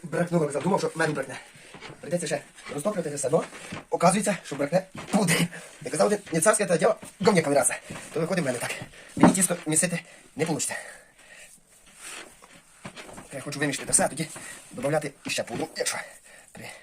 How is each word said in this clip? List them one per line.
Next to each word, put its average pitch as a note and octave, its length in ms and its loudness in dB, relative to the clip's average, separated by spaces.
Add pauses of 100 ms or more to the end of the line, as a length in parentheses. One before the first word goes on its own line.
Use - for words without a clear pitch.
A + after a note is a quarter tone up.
бракнуло, E3 420 2
казав, C#3+ 180 -2
думав, F#3 160 4
що D#3 160 -2
меду D#3 180 2
бракне. - 260 -6 (640)
Прийдеться F3 260 -2
ще D#3 140 -2 (320)
розтоплювати E3+ 420 -4
все - 120 -2
одно. E3+ 160 4 (460)
Оказується, F3 560 4
що D3+ 100 -8
бракне C#3+ 280 2 (280)
пудри. E3+ 360 4 (340)
Я - 100 -8
казав, F#3+ 160 4
«Один G3+ 120 2 (120)
не D#3+ 100 2
царське, G#3+ 240 4
та E3+ 120 2
діло, G#3 180 4 (240)
говняка F3 300 4
вираса». C#3 260 2 (380)
То D3+ 60 0
виходить E3+ 240 0
в C#3 40 0
мене A#2+ 120 0
так. - 120 -2 (440)
Мені - 180 8
тісто F3+ 320 2
місити E3 340 2 (360)
не D#3+ 100 0
получиться. D#3 300 -2 (2500)
Я C3 80 -8
хочу C#3+ 180 -6
вимішати C#3 320 -2
все, F#3+ 140 6
а - 20 2
тоді D3+ 200 -4 (440)
додавати D3+ 400 0 (140)
іще - 180 0
пудру, - 240 -2 (100)
якщо - 200 -2 (540)
при - 140 -14 (180)